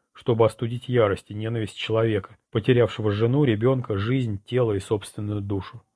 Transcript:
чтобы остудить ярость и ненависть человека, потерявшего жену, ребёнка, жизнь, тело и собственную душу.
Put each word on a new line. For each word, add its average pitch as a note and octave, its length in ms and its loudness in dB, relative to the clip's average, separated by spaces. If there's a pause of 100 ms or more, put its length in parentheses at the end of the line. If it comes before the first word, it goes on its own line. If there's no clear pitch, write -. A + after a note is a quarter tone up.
(140)
чтобы A2+ 320 2
остудить A#2+ 420 -4
ярость A2+ 420 2
и G#2 40 -12
ненависть A2 420 -6
человека, A2 600 -2 (120)
потерявшего A2+ 600 2
жену, A#2 340 2
ребёнка, A#2+ 540 0
жизнь, A2+ 480 -2
тело A#2+ 260 0
и G2+ 60 -2
собственную G#2 640 -6
душу. G2+ 400 -8 (140)